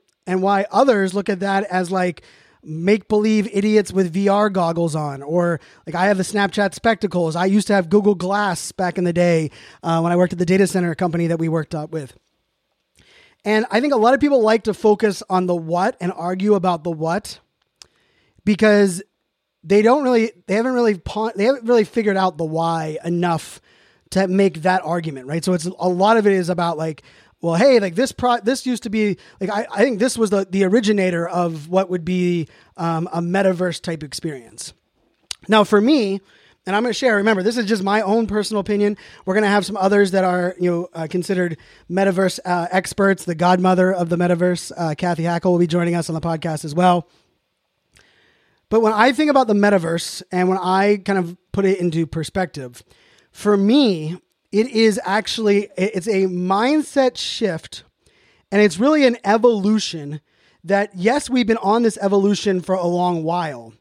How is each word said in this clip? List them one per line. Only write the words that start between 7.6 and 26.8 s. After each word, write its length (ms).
to 60
have 180
Google 240
Glass 560
back 260
in 60
the 100
day, 380
uh, 180
when 120
I 40
worked 160
at 60
the 80
data 220
center 260
company 320
that 140
we 80
worked 260
up 160
with. 260
And 280
I 80
think 120
a 40
lot 180
of 60
people 200
like 240
to 100
focus 540
on 180
the 100
what 440
and 120
argue 420
about 300
the 80
what 480
because 580
they 180
don't 220
really, 280
they 80
haven't 200
really 240
pon-, 360
they 100
haven't 200
really 200
figured 320
out 220
the 60
why 600
enough 560
to 180
make 340
that 220
argument, 420
right? 180
So 80
it's, 140
a 220
lot 280
of 100
it 60
is 160
about, 300
like, 240